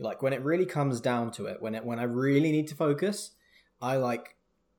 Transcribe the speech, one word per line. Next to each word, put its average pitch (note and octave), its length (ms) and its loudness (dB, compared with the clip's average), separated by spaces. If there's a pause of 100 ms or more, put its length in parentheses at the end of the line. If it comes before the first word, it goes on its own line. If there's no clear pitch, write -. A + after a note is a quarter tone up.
Like, G#2 220 -6
when C3+ 120 2
it B2+ 80 -2
really E3+ 240 2
comes C#3 360 0
down A#2+ 320 0
to G#2 120 -8
it, G#2 160 -8
when A2 140 -4
it, A2+ 100 -6
when A#2 140 -4
I A#2 40 -2
really C#3 480 4
need D3+ 180 2
to D3 60 -14
focus, E3+ 560 0 (500)
I C3 160 0
like, B2 380 -2 (440)